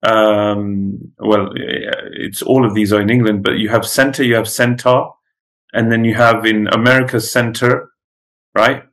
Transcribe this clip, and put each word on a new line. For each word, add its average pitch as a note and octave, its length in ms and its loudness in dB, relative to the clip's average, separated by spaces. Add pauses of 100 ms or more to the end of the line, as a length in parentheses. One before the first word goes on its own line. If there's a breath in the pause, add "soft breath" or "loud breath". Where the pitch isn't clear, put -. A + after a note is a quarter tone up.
Um, G#2 1160 -2
well, G#2+ 360 0
it's - 880 -8
all B2+ 240 2
of G#2 80 0
these G#2 180 0
are G#2+ 80 4
in G2+ 100 0
England, A2 340 2
but A#2 140 0
you G#2+ 100 -2
have A2+ 180 0
centre, C#3 380 0
you A#2+ 100 2
have A2 120 0
centah, B2 680 0 (600)
and A2+ 200 0
then A2+ 120 0
you A2+ 100 2
have A2+ 300 2
in G#2+ 240 2
America B2 520 2
center, A#2+ 720 -2 (640)
right? A#2 280 2 (100)